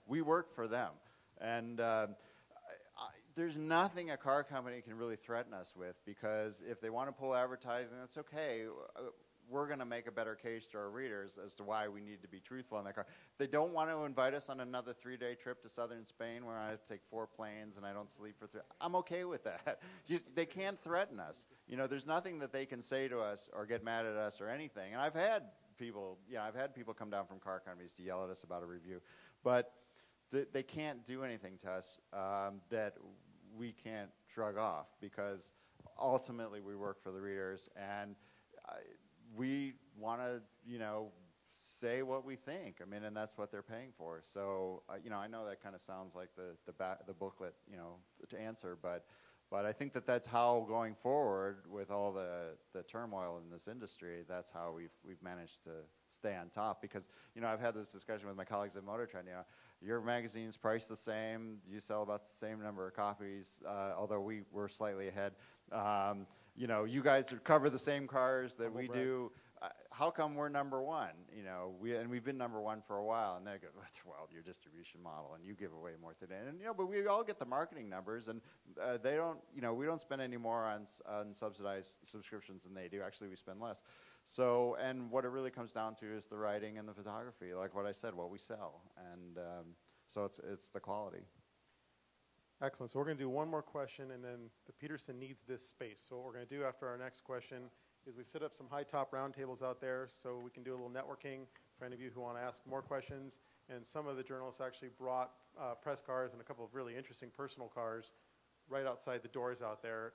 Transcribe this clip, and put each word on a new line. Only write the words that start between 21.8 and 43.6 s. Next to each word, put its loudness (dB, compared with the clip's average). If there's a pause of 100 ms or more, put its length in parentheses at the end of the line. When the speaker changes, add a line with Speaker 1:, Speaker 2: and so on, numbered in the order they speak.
Speaker 1:
there's -2
nothing 2
that -2
they 0
can -4
say 2
to 0
us 0
or -2
get 2
mad 2
at 2
us 0
or -2
anything. -4
And 0
I've 4
had 6 (340)
people, -4 (100)
you -6
know, 0
I've -2
had 0
people -6
come -6
down 2
from -12
car -2
companies -10
to -14
yell 0
at -2
us -10
about -4
a -4
review, -8 (440)
but 8 (580)
th-, 4
they 2
can't -4
do -4
anything -6
to -4
us, -4 (140)
um, 0
that 2 (600)
we -4
can't -6 (240)
shrug 0
off, 2 (120)
because -4 (460)
ultimately 2
we -6
work -4
for -6
the -4
readers, -2
and, -4 (520)
uh, -6 (640)
we 2 (240)
wanna, 0 (240)
you -6
know, -2 (680)
say 4
what 0
we -6
think. -6
I -12
mean, -6
and -4
that's -2
what -2
they're -4